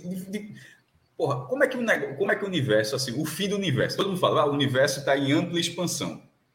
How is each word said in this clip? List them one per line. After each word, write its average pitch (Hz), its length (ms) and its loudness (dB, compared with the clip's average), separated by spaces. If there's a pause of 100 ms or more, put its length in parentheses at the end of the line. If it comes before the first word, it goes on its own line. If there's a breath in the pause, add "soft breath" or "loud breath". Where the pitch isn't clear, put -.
de, 185 180 -8
de... 202 300 -10 (640 loud breath)
Porra, 135 300 0
como 277 160 0
é 262 40 2
que 254 100 -4
o 247 40 -4
nego-, 147 340 0
como 202 160 0
é 214 40 4
que - 80 -6
o 196 40 -4
universo, 117 480 2
assim, 120 240 -4
o 156 60 -2
fim 190 240 -4
do 202 60 0
universo, 143 420 0
todo 196 120 0
mundo 190 100 -2
fala, 127 220 4
"Ah, 151 40 4
o 143 80 2
universo 139 500 2
tá - 140 4
em 139 140 2
ampla 170 280 2
expansão." 117 640 -4 (340)